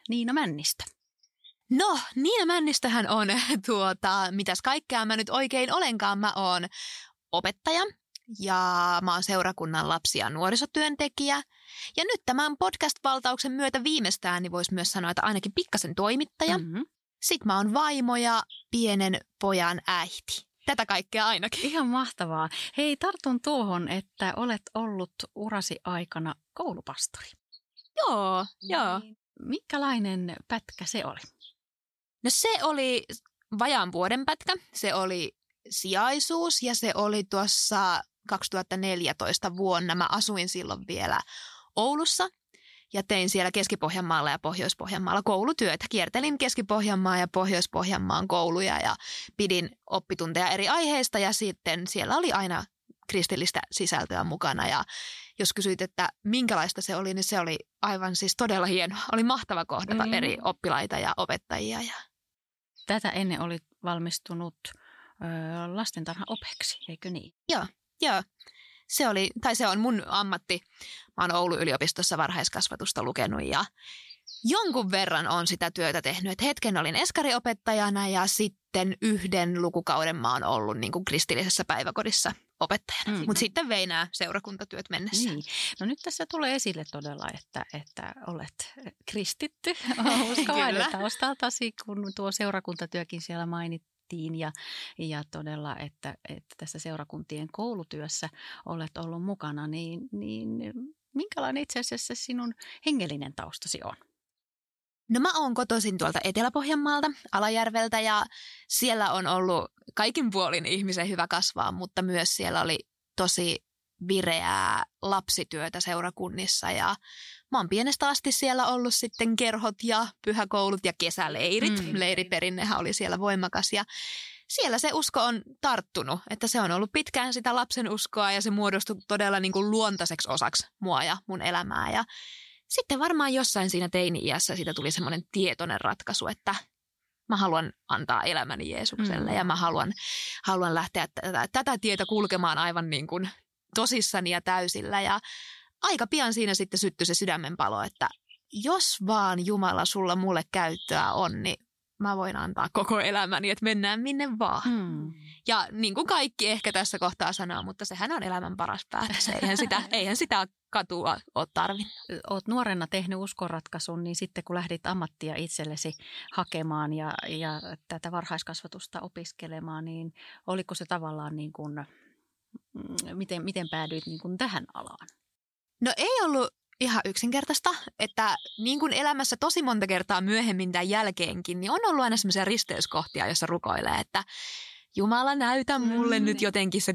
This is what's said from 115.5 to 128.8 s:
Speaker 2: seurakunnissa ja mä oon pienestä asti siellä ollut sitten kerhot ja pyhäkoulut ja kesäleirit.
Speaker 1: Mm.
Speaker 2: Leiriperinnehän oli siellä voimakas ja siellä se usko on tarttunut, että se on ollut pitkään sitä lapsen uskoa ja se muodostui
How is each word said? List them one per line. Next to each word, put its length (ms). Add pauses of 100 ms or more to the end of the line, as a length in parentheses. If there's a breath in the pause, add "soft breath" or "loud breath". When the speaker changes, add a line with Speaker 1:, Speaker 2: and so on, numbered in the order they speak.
Speaker 2:
seurakunnissa 880
ja 260 (540 loud breath)
mä 80
oon 100
pienestä 400
asti 240
siellä 340
ollut 280
sitten 420
kerhot 460
ja 240 (180)
pyhäkoulut 600
ja 140
kesäleirit. 840
Speaker 1:
Mm. 200
Speaker 2:
Leiriperinnehän 800
oli 140
siellä 260
voimakas 540
ja 120 (640 loud breath)
siellä 300
se 140
usko 300
on 200 (180)
tarttunut, 600 (100)
että 160
se 140
on 100
ollut 220
pitkään 420
sitä 200
lapsen 360
uskoa 420
ja 100
se 80
muodostui 460 (120)